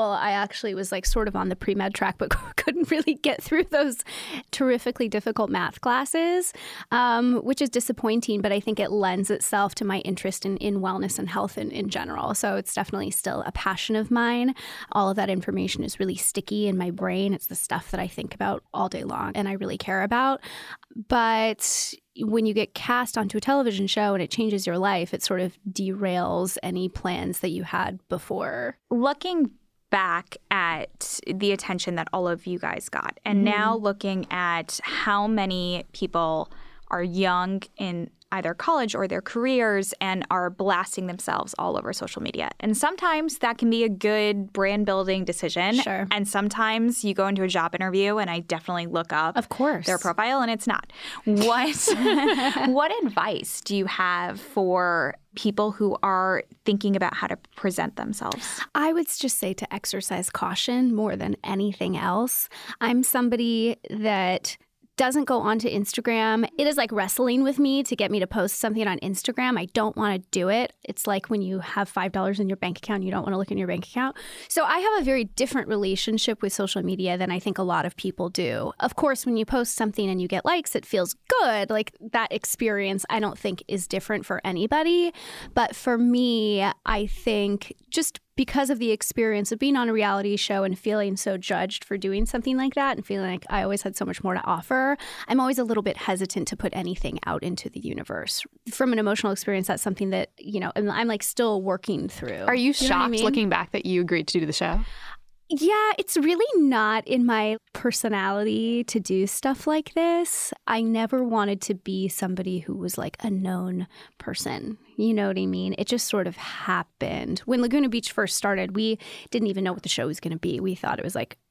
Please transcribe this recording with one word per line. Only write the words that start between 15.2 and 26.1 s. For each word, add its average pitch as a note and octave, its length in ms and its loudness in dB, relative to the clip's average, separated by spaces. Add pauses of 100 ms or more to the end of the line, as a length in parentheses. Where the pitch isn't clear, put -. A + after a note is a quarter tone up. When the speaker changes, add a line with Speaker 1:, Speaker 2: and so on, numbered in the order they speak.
Speaker 1:
information F#3+ 540 -2
is - 160 -6
really F#3 160 0
sticky G#3 500 -2
in F#3+ 100 2
my F3+ 140 0
brain. F#3 420 0
It's - 140 -2
the - 80 -8
stuff - 380 -4
that F#3 80 -2
I F3+ 80 -4
think - 260 -10
about G3 300 -4 (100)
all F#3+ 140 0
day - 160 -8
long - 320 -4
and G3+ 120 -2
I G3 40 -4
really G3 260 -6
care F#3+ 240 -2
about. B3+ 380 0 (680)
But A3+ 840 0 (220)
when A3 300 2
you G#3+ 80 2
get G#3 200 0
cast B3 420 -2
onto G#3+ 220 -2
a - 20 0
television A#3 460 2
show G#3 280 2
and F#3 80 0
it D#3 80 -4
changes G3+ 360 0
your F3 120 0
life, F#3 360 2
it - 80 -6
sort F#3 180 0
of F#3 160 -2 (140)
derails F#3 920 0